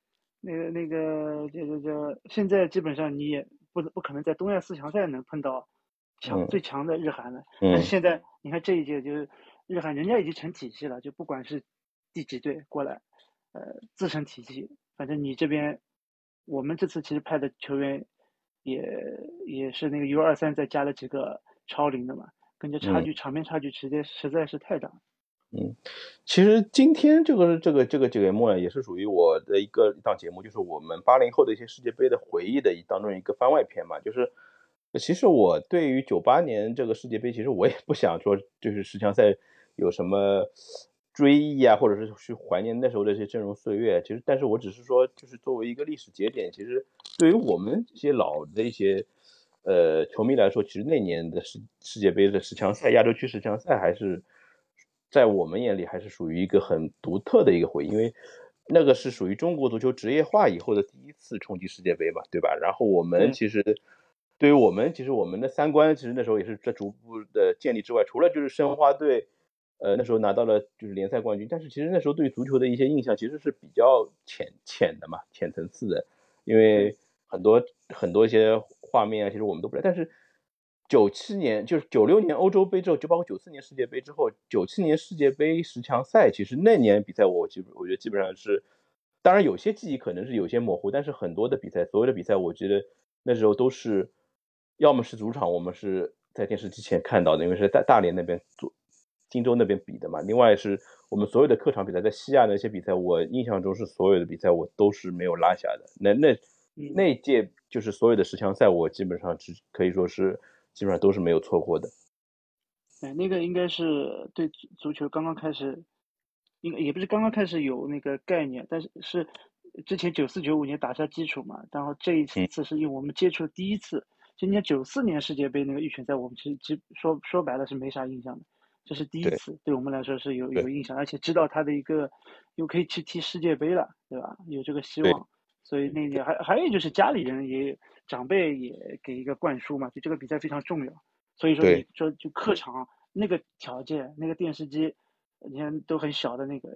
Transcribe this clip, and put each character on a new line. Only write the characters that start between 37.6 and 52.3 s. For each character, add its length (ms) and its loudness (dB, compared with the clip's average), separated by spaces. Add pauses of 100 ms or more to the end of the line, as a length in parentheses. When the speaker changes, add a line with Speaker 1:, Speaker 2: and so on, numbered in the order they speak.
Speaker 2:
也 80 2 (100)
不 80 0
想 260 0
说， 160 2 (240)
就 120 -4
是 100 -4
十 160 -12
强 160 0
赛 220 6 (400)
有 160 0
什 120 -6
么 460 2 (640)
追 240 6
忆 260 2
啊， 120 8
或 120 2
者 160 0
是 120 -10
去 180 -14
怀 300 -4
念 160 -4
那 100 0
时 80 -4
候 60 0
的 80 0
一 40 0
些 120 -6
峥 160 -6
嵘 100 -6
岁 220 -6
月。 280 0
其 120 -8
实， 100 -12
但 140 2
是 60 -2
我 120 0
只 140 -8
是 100 -20
说， 240 2
就 220 -14
是 100 -20
作 160 -6
为 140 -4
一 80 -8
个 100 -8
历 100 -8
史 140 -20
节 220 -4
点， 200 -8
其 140 -14
实 180 -4 (360)
对 100 8
于 40 6
我 260 2
们 280 -4
这 80 -20
些 160 -2
老 320 0
的 200 -6
一 80 -4
些， 340 0 (560)
呃， 460 4
球 160 -4
迷 120 2
来 140 6
说， 140 -2
其 80 -6
实 120 -8
那 160 0
年 300 -4
的 140 -6
世-， 180 -16 (180)
世 200 -16
界 100 6
杯 220 4